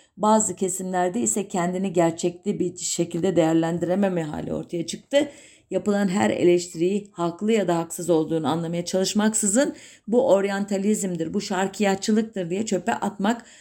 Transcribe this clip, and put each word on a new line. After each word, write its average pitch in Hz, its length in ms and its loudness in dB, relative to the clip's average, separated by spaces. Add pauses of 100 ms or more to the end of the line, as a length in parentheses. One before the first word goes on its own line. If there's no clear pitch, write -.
(180)
Bazı 214 380 2
kesimlerde 185 640 -2
ise 208 260 0
kendini 180 460 -2
gerçekçi 170 680 0
bir 180 180 -4
şekilde 170 580 -2
değerlendirememe 170 880 0
hali 156 300 -8
ortaya 165 320 -6
çıktı. - 320 -4 (520)
Yapılan 202 380 0
her 208 220 2
eleştiriyi 175 800 2
haklı 170 400 -2
ya 202 160 2
da 170 100 2
haksız 165 320 -4
olduğunu 160 380 2
anlamaya 165 380 -2
çalışmaksızın 208 880 2 (340)
"Bu 226 220 4
oryantalizmdir, 196 1040 0
bu 202 80 -2
şarkiyatçılıktır." 196 1080 0
diye 196 160 -2
çöpe 202 280 -2
atmak 202 520 -2 (160)